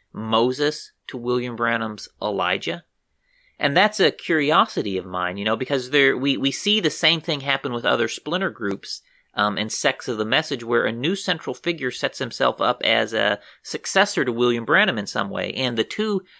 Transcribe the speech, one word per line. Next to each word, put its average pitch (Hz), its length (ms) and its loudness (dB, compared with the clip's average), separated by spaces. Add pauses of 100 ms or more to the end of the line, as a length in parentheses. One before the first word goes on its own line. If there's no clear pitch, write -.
(120)
Moses 127 800 0 (160)
to 131 100 -10
William 123 380 -2
Branham's 113 520 -2 (140)
Elijah? 101 640 -2 (760)
And 143 180 0
that's 196 240 2
a 165 100 6
curiosity 151 880 0
of 90 80 -6
mine, 92 300 -2
you 101 80 -6
know, 110 120 2
because 127 340 -2
there, 139 260 6
we, 135 200 0
we 131 140 0
see 208 300 0
the 165 100 2
same 165 300 0
thing 151 200 -4
happen 135 320 -2
with 120 120 -4
other 117 240 2
splinter 175 420 -4
groups, - 520 -6 (320)
um, 104 240 0
and 110 120 -4
sects - 380 -2
of 120 80 -2
the 107 80 -2
message, 127 400 -2
where 117 220 2
a 113 60 0
new 131 220 -2
central 170 380 -4
figure 147 380 -4
sets - 280 -6
himself 120 400 0
up 120 240 0
as 110 300 2
a 107 260 2 (240)
successor - 600 0
to 123 80 0
William 117 320 2
Branham 170 320 2
in 101 100 -4
some - 220 -2
way. 95 240 -4
And 123 240 -2
the 110 80 2
two, 208 380 -2 (180)